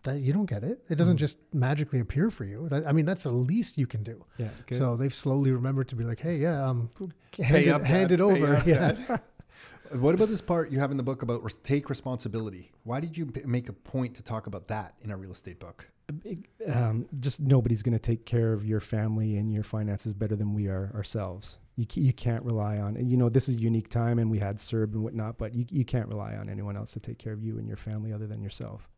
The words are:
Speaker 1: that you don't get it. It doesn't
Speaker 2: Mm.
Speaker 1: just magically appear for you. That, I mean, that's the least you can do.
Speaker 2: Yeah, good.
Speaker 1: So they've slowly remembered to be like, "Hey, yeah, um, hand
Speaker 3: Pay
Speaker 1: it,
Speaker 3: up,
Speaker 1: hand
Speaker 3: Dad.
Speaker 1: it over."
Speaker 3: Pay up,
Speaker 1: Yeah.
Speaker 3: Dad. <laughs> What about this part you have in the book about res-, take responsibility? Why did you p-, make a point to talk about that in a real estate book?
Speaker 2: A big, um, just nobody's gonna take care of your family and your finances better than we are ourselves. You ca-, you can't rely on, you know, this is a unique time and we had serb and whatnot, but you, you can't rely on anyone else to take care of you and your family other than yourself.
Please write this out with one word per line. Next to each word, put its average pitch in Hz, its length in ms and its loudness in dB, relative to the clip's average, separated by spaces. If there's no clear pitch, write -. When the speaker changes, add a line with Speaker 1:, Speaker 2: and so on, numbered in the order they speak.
Speaker 1:
that 139 160 -2
you 135 140 2
don't 202 140 2
get 101 160 -4
it. 214 260 -4
It 165 60 2
doesn't 170 220 6
Speaker 2:
Mm. - 20 0
Speaker 1:
just 147 180 0
magically 139 460 2
appear 151 320 0
for - 120 -8
you. 107 260 -8
That, 147 180 0
I 143 40 2
mean, 151 140 4
that's 180 160 -2
the 135 100 -2
least 131 460 2
you 135 80 2
can 107 160 -6
do. - 240 -10
Speaker 2:
Yeah, 110 100 -4
good. 123 140 -4
Speaker 1:
So 123 180 2
they've 135 160 0
slowly 135 380 2
remembered 131 380 0
to 127 60 -8
be 113 80 -2
like, 117 160 -4
"Hey, 165 180 -2
yeah, 143 300 0
um, 120 220 0
hand 143 180 4
Speaker 3:
Pay 147 100 8
Speaker 1:
it, - 40 8
Speaker 3:
up, 143 140 4
Speaker 1:
hand 175 260 6
Speaker 3:
Dad. 180 60 8
Speaker 1:
it 170 60 4
over." 190 260 6
Speaker 3:
Pay 143 140 6
up, - 60 0
Speaker 1:
Yeah. 175 260 6
Speaker 3:
Dad. 247 320 -4
<laughs> - 60 -20
What 151 160 6
about 208 140 4
this 214 120 -2
part 165 300 0
you 131 80 2
have 139 100 2
in 139 80 -2
the 131 60 -2
book 131 180 -2
about 117 220 -2
res-, 107 100 -6
take 143 260 0
responsibility? 110 800 -6
Why 120 180 -4
did 160 160 -8
you 165 100 -4
p-, 117 180 -8
make 123 220 0
a 101 60 -10
point - 420 -6
to - 80 -18
talk 110 240 -8
about 98 220 -10
that 107 320 -6
in 107 100 -8
a 98 60 -8
real 95 140 -12
estate - 280 -16
book? - 280 -18
Speaker 2:
A 151 40 -8
big, 180 340 -10
um, 117 400 0
just 135 220 -4
nobody's 123 420 4
gonna 113 160 2
take 117 260 -2
care 113 280 2
of 104 120 -4
your 107 140 0
family 107 580 -2
and 107 160 0
your 107 100 -2
finances 107 500 -4
better 104 240 -2
than 104 160 0
we 104 140 0
are 95 280 -2
ourselves. 98 640 -6
You 120 100 0
ca-, - 160 -4
you 131 120 4
can't 117 320 -2
rely 107 320 0
on, 104 180 -2
you 123 120 4
know, 123 120 6
this 127 200 4
is 123 60 0
a 113 40 -4
unique 113 300 2
time 117 280 0
and 113 140 2
we 107 80 2
had 101 220 -2
serb 110 320 -2
and 110 100 -2
whatnot, 113 340 -4
but 110 160 -6
you, 120 160 0
you 139 160 0
can't 113 220 -2
rely 107 280 -6
on 101 140 -8
anyone 101 280 -6
else 107 160 -8
to 110 80 -6
take 117 180 -10
care 110 140 -8
of 107 100 -8
you 110 160 -4
and 110 80 -6
your 107 100 -8
family 107 360 -6
other 107 140 -6
than 107 140 -8
yourself. 104 460 -10